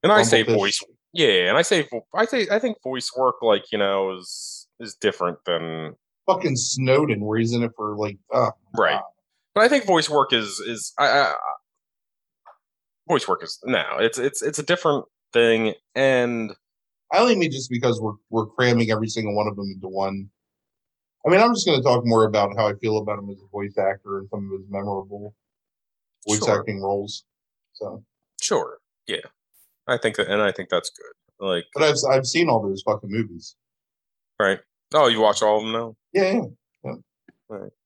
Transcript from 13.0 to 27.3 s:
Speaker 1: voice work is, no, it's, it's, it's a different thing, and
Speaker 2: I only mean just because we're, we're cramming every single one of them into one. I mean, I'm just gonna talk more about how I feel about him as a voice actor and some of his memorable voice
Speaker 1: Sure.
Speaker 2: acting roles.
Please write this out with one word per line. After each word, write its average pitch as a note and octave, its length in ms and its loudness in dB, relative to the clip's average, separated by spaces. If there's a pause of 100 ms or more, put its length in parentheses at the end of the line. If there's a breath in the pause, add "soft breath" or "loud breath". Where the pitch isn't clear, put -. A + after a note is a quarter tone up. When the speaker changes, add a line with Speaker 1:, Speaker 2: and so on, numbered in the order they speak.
Speaker 1:
voice F#3+ 200 0
work - 160 -2
is, - 200 -14
no, G#2+ 200 0 (160)
it's, A2+ 200 0
it's, C3+ 240 -4
it's D3+ 160 -4
a D3 40 -8
different D#3 420 0 (280)
thing, A2+ 400 4 (220)
and B2 560 0 (600)
Speaker 2:
I E3 80 2
only A#3+ 160 6
mean E3 160 0
just B2+ 200 -8
because A#2 280 0
we're, G#2+ 140 -6 (160)
we're A2 180 -2
cramming A#2 440 2
every A2 160 0
single G#2+ 280 -4
one G#2+ 120 0
of G2 80 -6
them G2+ 180 -8
into F#2+ 140 -14
one. G2 420 -6 (960)
I D3+ 60 2
mean, F#3 80 6
I'm A#3 160 6
just G3 100 -4
gonna D3 160 2
talk A#2+ 240 2
more A2+ 200 6
about G2+ 320 0
how A2 100 2
I G2+ 80 0
feel G#2+ 220 -2
about G#2 200 -4
him G2+ 140 -12
as G2+ 100 -14
a - 100 -20
voice G2+ 280 -8
actor G2 400 -4
and G2 100 -14
some G2+ 220 -10
of F#2+ 80 -8
his F#2+ 100 -20
memorable G2+ 640 -10 (960)
voice G#2+ 160 0
Speaker 1:
Sure. G#2 160 2
Speaker 2:
acting G2 220 -6
roles. G2+ 420 -4 (500)